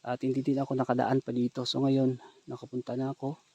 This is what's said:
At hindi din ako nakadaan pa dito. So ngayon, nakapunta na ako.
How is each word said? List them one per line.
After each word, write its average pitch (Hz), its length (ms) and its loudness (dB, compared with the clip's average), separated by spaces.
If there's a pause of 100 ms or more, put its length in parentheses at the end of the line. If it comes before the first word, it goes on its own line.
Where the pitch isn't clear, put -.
At 123 240 -4
hindi 131 160 0
din 135 160 2
ako 139 160 -2
nakadaan 127 480 2
pa - 80 -8
dito. 123 320 0
So 131 240 0
ngayon, 135 320 4 (320)
nakapunta 127 480 -8
na 131 160 -4
ako. - 240 -6 (180)